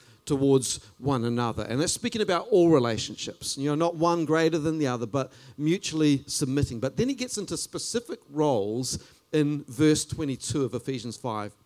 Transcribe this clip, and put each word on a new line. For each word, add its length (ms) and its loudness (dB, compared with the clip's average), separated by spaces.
towards 520 2
one 260 0
another. 400 0
And 160 -2
that's 120 0
speaking 300 -4
about 260 0
all 220 6
relationships, 880 0
you 100 -2
know, 60 0
not 220 0
one 280 2
greater 340 2
than 200 -2
the 80 0
other, 200 -2
but 260 -4
mutually 680 2
submitting. 500 -2
But 180 -4
then 120 0
he 60 -2
gets 220 -8
into 200 -6
specific 640 -6
roles 680 0
in 340 2
verse 380 4
twenty-two 600 -4
of 100 -4
Ephesians 420 -6
five. 360 -6